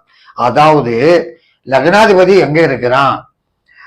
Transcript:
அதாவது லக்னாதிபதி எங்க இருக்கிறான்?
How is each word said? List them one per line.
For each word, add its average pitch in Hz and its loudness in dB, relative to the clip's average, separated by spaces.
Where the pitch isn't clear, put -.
அதாவது 123 0
லக்னாதிபதி 185 2
எங்க 151 -2
இருக்கிறான்? 131 -2